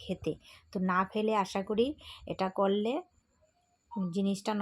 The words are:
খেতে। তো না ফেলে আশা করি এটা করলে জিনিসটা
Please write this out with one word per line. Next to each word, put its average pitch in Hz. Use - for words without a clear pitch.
খেতে। 165
তো -
না 180
ফেলে 214
আশা 196
করি 220
এটা 190
করলে 208
জিনিসটা 196